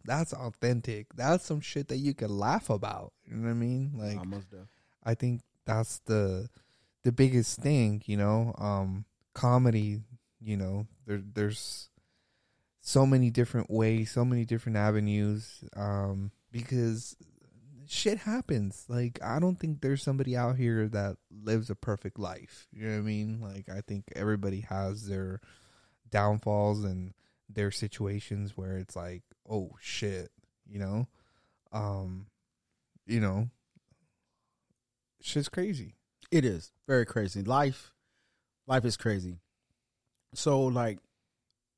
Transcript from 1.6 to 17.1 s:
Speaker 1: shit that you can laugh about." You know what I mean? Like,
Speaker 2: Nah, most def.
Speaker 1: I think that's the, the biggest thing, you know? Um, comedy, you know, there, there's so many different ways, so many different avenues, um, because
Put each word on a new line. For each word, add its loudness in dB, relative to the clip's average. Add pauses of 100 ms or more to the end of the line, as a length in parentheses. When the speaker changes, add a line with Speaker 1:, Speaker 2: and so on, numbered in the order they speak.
Speaker 1:
shit -6
that -4
you 0
can -4
laugh 0
about." -4 (120)
You -10
know -4
what 0
I 0
mean? 0
Like, -4
Speaker 2:
Nah, -8
most -10
def. -18 (360)
Speaker 1:
I 0
think 0 (240)
that's 0
the, 2 (540)
the 4
biggest 4
thing, 4
you -2
know? 2
Um, -2 (280)
comedy, 4 (380)
you -4
know, -2 (220)
there, -2
there's -4 (920)
so 6
many 6
different 2
ways, 4
so 2
many 2
different -2
avenues, 2 (120)
um, -2 (200)
because -2 (720)